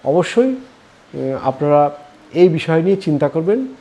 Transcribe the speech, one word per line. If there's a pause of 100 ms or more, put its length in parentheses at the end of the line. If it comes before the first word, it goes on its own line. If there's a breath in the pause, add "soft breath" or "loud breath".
অবশ্যই,
আহ, (240)
আপনারা (340)
এই
বিষয়
নিয়ে
চিন্তা
করবেন। (140)